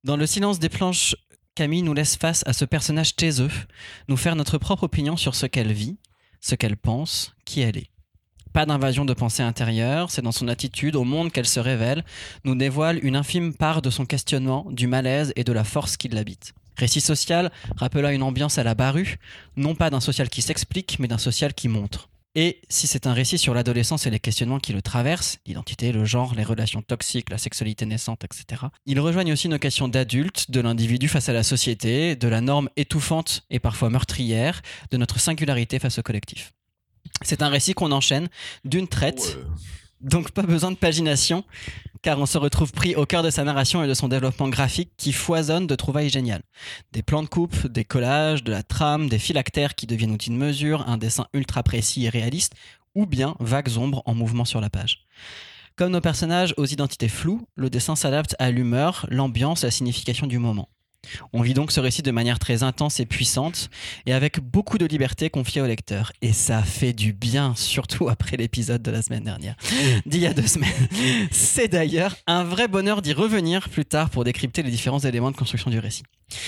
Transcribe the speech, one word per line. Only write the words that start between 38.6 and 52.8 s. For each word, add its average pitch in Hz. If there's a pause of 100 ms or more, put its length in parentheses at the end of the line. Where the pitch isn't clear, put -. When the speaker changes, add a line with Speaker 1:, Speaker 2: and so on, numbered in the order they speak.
Speaker 1:
d'une 165
traite, -
Speaker 2:
Ouais. 64 (580)
Speaker 1:
donc 151
pas 196
besoin 170
de 185
pagination, 165 (560)
car 147
on 139
se 160
retrouve 143
pris 175
au 147
cœur 170
de 160
sa 143
narration 143
et 143
de 131
son 135
développement 131
graphique 139
qui 143
foisonne 165
de 143
trouvailles 143
géniales. 120 (500)
Des 110
plans 151
de 147
coupe, -
des 113
collages, 139
de 113
la 104
trame, 151
des 113
phylactères 143
qui -
deviennent 113
outils 107
de 117
mesure, 147
un 120
dessin 110
ultra 135
précis 120
et 113
réaliste, 120 (400)